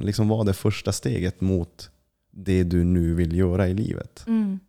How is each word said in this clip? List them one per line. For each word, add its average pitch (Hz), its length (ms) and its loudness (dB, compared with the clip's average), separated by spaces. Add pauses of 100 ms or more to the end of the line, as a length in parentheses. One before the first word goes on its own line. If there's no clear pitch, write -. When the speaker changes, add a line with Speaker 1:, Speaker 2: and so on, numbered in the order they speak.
Speaker 1:
Liksom, 104 260 0
vad 110 120 2
är 107 40 2
det 98 100 2
första - 380 -2
steget 95 480 -4
mot 92 500 -2 (400)
det 92 340 0
du 87 200 2
nu 85 300 2
vill 85 220 0
göra 92 320 2
i 92 60 0
livet? - 520 -6
Speaker 2:
Mm. 214 420 -2